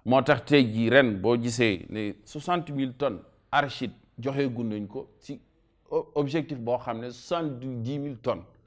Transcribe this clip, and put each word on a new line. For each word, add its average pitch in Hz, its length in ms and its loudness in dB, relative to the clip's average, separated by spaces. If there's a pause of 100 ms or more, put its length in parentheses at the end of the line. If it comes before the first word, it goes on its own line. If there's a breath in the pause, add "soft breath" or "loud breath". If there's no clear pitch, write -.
Moo 131 160 6
tax 131 240 4
tey 143 240 8
jii 110 240 0
ren 127 280 8
boo 117 200 4
gisee 113 480 0
ne 107 240 -6 (120)
soixante 165 460 -4
mille 135 220 -4
tonnes 117 280 -4 (300)
arachide 135 420 -2 (260)
joxe 135 340 -2
gun 117 160 -4
nañ 104 180 -6
ko 110 200 -12 (120)
ci - 200 -16 (500)
o-, 156 160 -2 (100)
objectif 143 440 -2
boo 113 180 0
xam 113 240 -4
ne 123 80 -8
soixante-dix 131 880 -6
mille 139 180 -8
tonnes. 107 260 -4 (240)